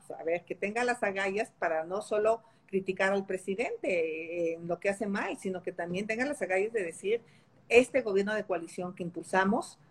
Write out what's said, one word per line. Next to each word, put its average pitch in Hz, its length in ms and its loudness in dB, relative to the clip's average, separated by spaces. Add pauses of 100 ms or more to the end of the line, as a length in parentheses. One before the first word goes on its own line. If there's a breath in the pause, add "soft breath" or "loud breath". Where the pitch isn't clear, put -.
pues, 156 140 -14
a - 20 -14
ver, 170 220 -2
que - 100 -10
tenga 220 300 -4
las 240 180 -2
agallas 196 560 -2
para 160 260 -2
no 185 180 -6
solo 220 400 0 (240)
criticar 190 460 0
al 202 140 0
presidente, 175 1300 -4
eh, - 20 -8
en 170 140 -8
lo 175 100 -4
que 196 120 -2
hace 202 160 -4
mal, 254 320 -4
sino 185 240 -6
que 180 100 -6
también 175 340 -6
tenga 220 200 6
las 294 160 -2
agallas 196 300 2
de 226 120 2
decir, 196 380 -2 (460)
este 254 340 8
gobierno 202 320 2
de 208 100 -2
coalición 180 500 -4
que 185 80 -10
impulsamos 190 760 0 (120)